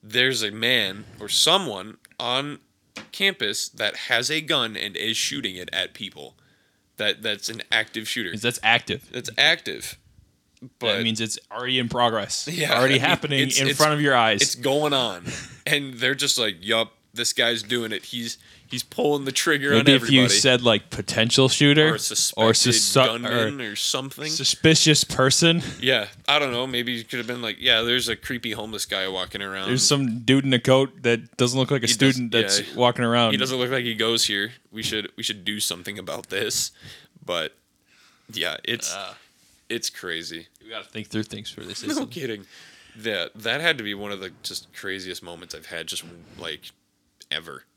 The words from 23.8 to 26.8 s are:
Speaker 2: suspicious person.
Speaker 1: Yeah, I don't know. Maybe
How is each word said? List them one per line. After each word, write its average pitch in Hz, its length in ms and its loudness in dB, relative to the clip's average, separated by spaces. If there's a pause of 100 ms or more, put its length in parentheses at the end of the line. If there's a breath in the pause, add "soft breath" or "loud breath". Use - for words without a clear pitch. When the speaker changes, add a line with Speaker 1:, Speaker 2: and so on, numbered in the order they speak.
Speaker 2:
suspicious 156 760 4
person. 165 560 4 (180)
Speaker 1:
Yeah, 123 280 2 (200)
I 143 100 4
don't 143 140 0
know. 123 160 -2
Maybe 123 240 -4